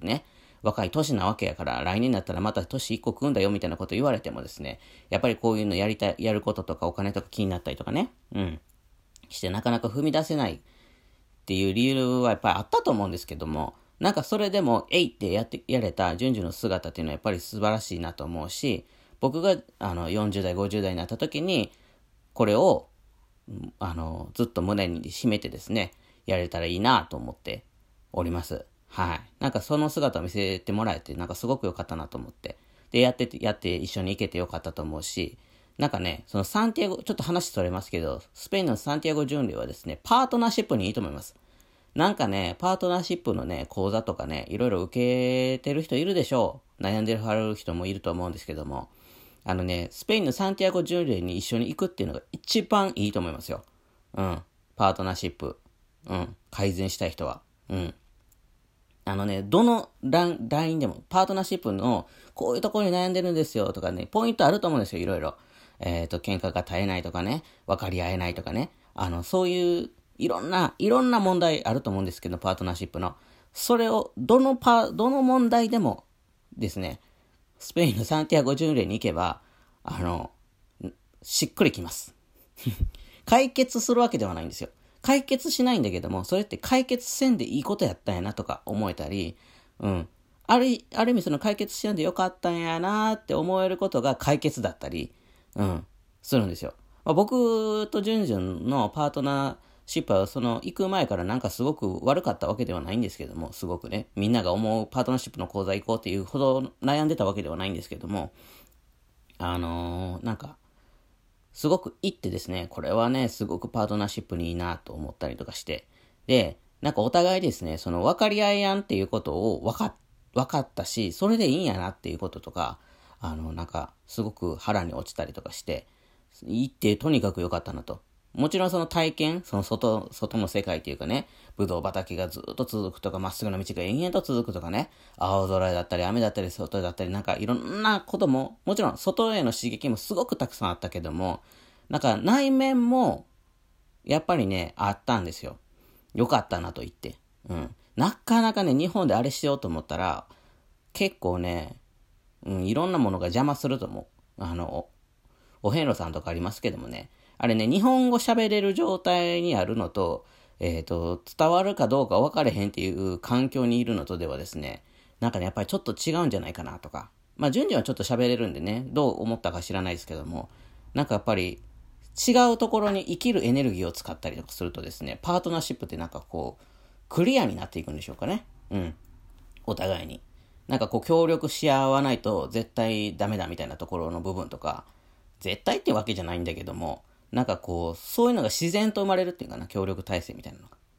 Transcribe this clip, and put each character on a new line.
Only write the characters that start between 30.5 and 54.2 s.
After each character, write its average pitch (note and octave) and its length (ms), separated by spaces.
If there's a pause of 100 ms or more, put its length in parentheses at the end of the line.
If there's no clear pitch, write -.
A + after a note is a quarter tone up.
て - 120
も G#2+ 120
ら G#2 100
え - 60
て、 - 140
な F2 100
ん E2 40
か F2 60
す - 120
ご C3 100
く G#2+ 100
良 F2 60
か - 120
っ - 20
た E2 100
な D2 120
と - 100
思 - 120
っ - 20
て。 - 260 (320)
で、 A#2+ 100
や B2+ 120
っ - 40
て B2 100
て、 - 160
や G#2+ 100
っ - 60
て F2+ 180
一 E2 140
緒 G2 120
に F#2 80
行 G2 80
け G#2 100
て E2+ 100
良 F2 80
か E2+ 120
っ - 20
た D#2+ 120
と D#2 100
思 D#2 160
う D#2+ 40
し、 - 360 (400)
な C#3+ 80
ん C#3+ 40
か - 100
ね、 F2+ 260
そ - 120
の F#2+ 60
サ G#3+ 220
ン A3 60
テ - 100
ィ G#3 40
ア - 40
ゴ、 - 120
ち - 80
ょ G#3 40
っ - 20
と - 60
話 F3 280
そ G2 120
れ F2+ 80
ま F#2 100
す - 100
け E2+ 100
ど、 C2+ 220 (120)
ス - 140
ペ G3 100
イ F#3+ 40
ン F3+ 40
の A#2 100
サ C#3+ 200
ン D#3 40
テ D#3+ 80
ィ D#3 40
ア - 20
ゴ D3+ 100
巡 C#3+ 220
礼 E2 100
は A#1 100
で C2 60
す - 140
ね、 D2+ 160
パ B3 220
ー - 20
ト B3+ 120
ナ A#3 100
ー - 20
シ A3 120
ッ - 40
プ C3 100
に F#2+ 100
い G#2 40
い - 20
と - 80
思 F2 80
い C#2+ 40
ま C#2+ 100
す。 - 140 (580)
な E3 140
ん G3+ 60
か B2+ 120
ね、 F#2+ 320
パ F3+ 160
ー - 20
ト F#3 120
ナ F3+ 120
ー - 20
シ F3 120
ッ E3+ 80
プ G#2 120
の F2 100
ね、 D#2+ 240
講 G2 220
座 A2 120
と - 120
か - 120
ね、 D2+ 220
い G#2 100
ろ B2 80
い A#2+ 40
ろ F2+ 120
受 B2+ 760
け - 40
て C#3+ 100
る D3+ 100
人 C3 140
い D3+ 80
る G3 100
で D#3+ 100
し - 80
ょ A#2 300 (160)
う。 - 40
悩 G#2 180
ん A2 40
で A2 120
は G#2+ 180
る A2 200
人 F2 200
も F2+ 120
い G2 80
る - 60
と F2+ 100
思 F2+ 160
う - 40
ん - 20
で E2 60
す - 80
け D#2 80
ど D2+ 100
も、 C#2 240 (560)
あ F#2 100
の F#2 100
ね、 F2 260
ス - 140
ペ A3 120
イ G#3+ 40
ン F#3 40
の C3 80
サ G3 180
ン G3 60
テ F#3+ 80
ィ F#3 40
ア - 20
ゴ F3+ 120
巡 E3+ 240
礼 G#2 140
に F2+ 160
一 G2 80
緒 A#2 140
に A#2+ 100
行 D3 80
く - 100
っ - 20
て - 140
い F#2+ 40
う - 20
の D2 60
が - 160
一 - 320
番 G3 320
い G#2 140
い G2+ 40
と G2+ 80
思 F2 80
い D#2 40
ま - 80
す - 100
よ。 F#2 140 (520)
う F#2+ 60